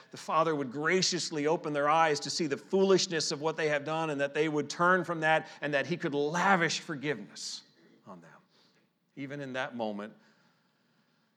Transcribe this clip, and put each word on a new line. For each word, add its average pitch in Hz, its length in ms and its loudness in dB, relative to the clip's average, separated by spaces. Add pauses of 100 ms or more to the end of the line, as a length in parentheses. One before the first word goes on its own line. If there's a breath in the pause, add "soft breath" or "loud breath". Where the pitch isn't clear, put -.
the - 80 -16
Father 160 380 2
would 135 160 -4
graciously 160 760 0
open 160 280 0
their 143 140 2
eyes 151 340 4
to - 100 -8
see 165 160 -2
the 135 100 -2
foolishness 185 760 2
of 143 80 -4
what 160 160 -2
they 160 140 0
have 143 160 -2
done 160 240 -2
and 139 100 -2
that 143 140 0
they 151 160 2
would 147 180 0
turn 175 360 4
from 170 160 -4
that 156 280 2 (140 loud breath)
and 147 140 -4
that 135 100 2
he 165 100 -4
could 147 200 -4
lavish 165 640 2
forgiveness 147 800 -8 (460)
on 92 120 -18
them. 82 120 -20 (840 soft breath)
Even 139 240 -12
in 135 140 -10
that 131 220 -6
moment, 107 360 -6 (1300 soft breath)